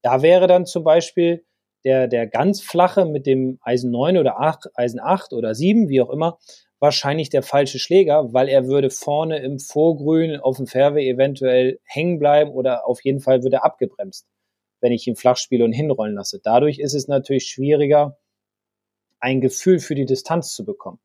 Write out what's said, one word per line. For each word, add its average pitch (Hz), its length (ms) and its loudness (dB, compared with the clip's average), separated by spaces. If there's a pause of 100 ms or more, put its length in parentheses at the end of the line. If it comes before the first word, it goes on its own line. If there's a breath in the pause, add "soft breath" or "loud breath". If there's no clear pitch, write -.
Da 131 160 2
wäre 180 260 6
dann 180 180 4
zum 165 180 -6
Beispiel 170 640 2 (400)
der, 131 240 2
der 117 180 -2
ganz 196 320 0
flache 180 460 2
mit 147 200 -6
dem 131 360 0
Eisen 123 280 -2
neun 143 280 0
oder 143 200 0
acht, 151 360 -4
Eisen 120 260 -4
acht 175 320 -2
oder 113 240 -4
sieben, 196 320 2
wie 131 140 2
auch 117 80 0
immer, 156 300 -4 (420 soft breath)
wahrscheinlich 143 480 0
der 135 120 0
falsche 135 380 -2
Schläger, 151 540 2
weil 135 160 2
er 135 180 2
würde 139 220 0
vorne 151 500 -4
im 131 200 -8
Vorgrün 156 840 0
auf 131 160 -2
dem 131 100 -8
Fairway 143 420 0
eventuell 131 760 0
hängen 165 340 -4
bleiben 147 320 4
oder 127 340 -4
auf 120 200 -4
jeden 135 160 -2
Fall 131 220 2
würde 131 140 0
er 113 60 -2
abgebremst, - 640 -6 (540)
wenn 120 100 2
ich 117 160 -4
ihn 113 80 -6
flach 123 220 2
spiele 120 260 -2
und 113 80 0
hinrollen 113 440 -4
lasse. 101 280 -12
Dadurch 135 360 2
ist 143 160 -6
es 135 120 -6
natürlich 139 400 -2
schwieriger, 143 680 0 (1040)
ein 131 180 -2
Gefühl 156 400 2
für 143 160 -8
die 139 100 -2
Distanz - 480 -4
zu 98 120 -12
bekommen. 98 400 -12